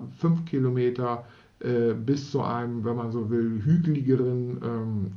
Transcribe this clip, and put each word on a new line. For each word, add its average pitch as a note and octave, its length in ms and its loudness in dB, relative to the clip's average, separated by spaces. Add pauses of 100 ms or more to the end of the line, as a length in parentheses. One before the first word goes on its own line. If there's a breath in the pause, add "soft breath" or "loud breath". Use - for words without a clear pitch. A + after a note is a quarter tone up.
(180)
fünf E3 280 2
Kilometer, B2 800 0 (340 loud breath)
äh, A#2 340 2
bis C3+ 380 -2
zu C3+ 100 0
einem, A#2+ 440 -4
wenn A#2+ 100 -2
man A#2 160 -4
so A2+ 180 -4
will, A2+ 320 0
hügeligeren, B2+ 1000 2
ähm, A2 540 -4